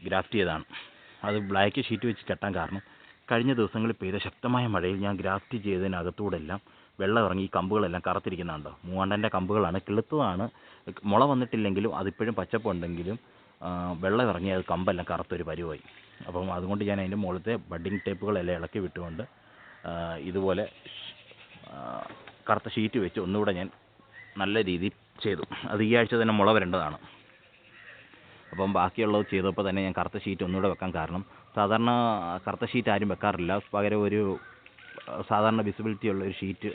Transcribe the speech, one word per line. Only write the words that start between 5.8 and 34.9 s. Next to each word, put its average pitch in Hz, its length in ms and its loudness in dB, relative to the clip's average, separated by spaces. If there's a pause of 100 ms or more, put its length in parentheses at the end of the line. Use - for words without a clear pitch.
വെള്ളം 110 260 4
ഇറങ്ങി 95 220 0
ഈ - 80 -10
കമ്പുകളെല്ലാം 92 500 0
കറുത്തിരിക്കുന്നുണ്ടോ. 87 640 -4 (120)
മൂവാണ്ടൻ്റെ 95 500 0
കമ്പുകളാണ്, 92 540 2
കിളുത്തതാണ്, 107 580 0 (640)
മുള 113 200 8
വന്നിട്ടില്ലെങ്കിലും 110 680 0
അതിപ്പോഴും 104 340 -4
പച്ചപ്പുണ്ടെങ്കിലും, 92 840 -2 (480)
ആ, - 20 -4 (360)
വെള്ളം 113 260 4
ഇറങ്ങി 92 280 0
അത് 90 120 -2
കമ്പെല്ലാം 90 400 0
കറുത്തൊരു 85 400 -4
പരുവായി. 80 340 -6 (440)
അപ്പം 90 260 -4
അതുകൊണ്ട് 95 340 -2
ഞാൻ 101 120 0
അതിൻ്റെ 95 200 -2
മുകളിലത്തെ 92 340 -2 (160)
ബഡ്ഡിംഗ് 90 360 -4
ടേപ്പുകളെല്ലാം 92 520 -2
ഇളക്കി 85 260 -6
വിട്ടുകൊണ്ട്, 85 380 -8 (680)
ആ, 85 40 -6 (380)
ഇതുപോലെ, 95 340 0 (1080)
ആ, - 40 -14 (720)
കറുത്ത 110 260 2
ഷീറ്റ് 110 300 0
വെച്ച് 87 160 -2
ഒന്നുകൂടെ 101 380 2
ഞാൻ 92 100 -6 (760)
നല്ല 104 220 4
രീതിയിൽ 92 320 0 (280)
ചെയ്തു. 92 200 0 (280)
അത് 107 160 2
ഈ 117 100 6
ആഴ്ച 117 160 4
തന്നെ 113 260 6
മുള 101 160 10
വരേണ്ടതാണ്. 90 420 2 (1500)
അപ്പം 95 260 2
ബാക്കിയുള്ളത് 104 540 2
ചെയ്തപ്പോൾ 95 360 2
തന്നെ 98 180 0
ഞാൻ 92 120 -2
കറുത്ത 92 260 -2
ഷീറ്റ് 95 240 -2
ഒന്നുകൂടെ 95 240 2
വെക്കാൻ 90 260 -4
കാരണം 85 260 -4 (320)
സാധാരണ 110 340 4 (560)
കറുത്ത 98 260 -4
ഷീറ്റ് 113 220 2
ആരും 101 140 2
വെക്കാറില്ല. 95 500 0 (160)
പകരം 104 340 2
ഒരു, 104 120 2 (880)